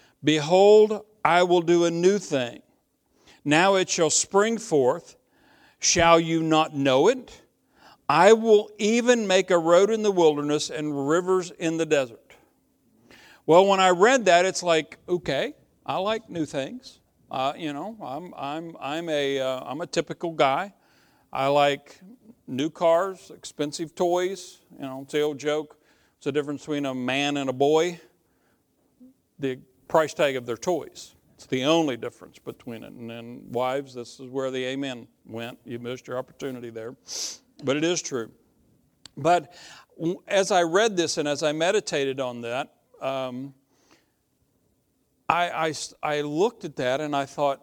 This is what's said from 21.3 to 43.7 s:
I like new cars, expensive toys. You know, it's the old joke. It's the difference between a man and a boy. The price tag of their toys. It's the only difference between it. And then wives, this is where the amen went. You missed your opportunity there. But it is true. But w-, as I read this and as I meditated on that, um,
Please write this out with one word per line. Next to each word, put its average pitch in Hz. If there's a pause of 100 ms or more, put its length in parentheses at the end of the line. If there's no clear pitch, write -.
I 135
like 143 (460)
new 143
cars, 175
expensive 151
toys. 180 (100)
You -
know, 131
it's 139
the 151
old 151
joke. 147 (380)
It's -
the 143
difference 143
between 143
a 131
man 135
and 135
a -
boy. 156 (1400)
The 135 (300)
price 156
tag 139
of 123
their 120
toys. - (220)
It's -
the 127
only 151
difference 117
between 117
it. 104
And 113
then 117
wives, 127
this 120
is 131
where 131
the 131
amen 131 (200)
went. 117
You 120
missed 120
your 127
opportunity 127
there. 113 (640)
But 135
it 151
is 170
true. 117 (880)
But 160 (440)
w-, 170
as 196
I 180
read 190
this 170
and 147
as 147
I 151
meditated 156
on 123
that, 120 (300)
um, 135 (1800)